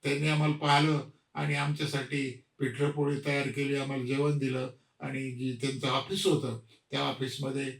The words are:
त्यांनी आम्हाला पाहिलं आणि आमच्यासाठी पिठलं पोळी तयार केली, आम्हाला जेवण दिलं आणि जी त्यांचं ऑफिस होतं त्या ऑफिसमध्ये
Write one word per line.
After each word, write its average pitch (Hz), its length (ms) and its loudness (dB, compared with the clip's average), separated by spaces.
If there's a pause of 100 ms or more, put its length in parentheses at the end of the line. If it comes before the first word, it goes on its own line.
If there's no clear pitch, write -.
त्यांनी 143 240 0
आम्हाला 151 260 4
पाहिलं 147 460 4 (340)
आणि 147 220 -2
आमच्यासाठी 143 880 -2 (160)
पिठलं 139 320 0
पोळी 143 240 0 (100)
तयार 143 220 0
केली, 139 280 -2
आम्हाला 135 300 -2
जेवण 143 320 2
दिलं 131 340 -2 (280)
आणि 135 320 -6
जी 123 300 -4
त्यांचं 135 260 -2
ऑफिस 135 380 0
होतं 120 340 2 (320)
त्या 139 100 -2
ऑफिसमध्ये 135 800 -4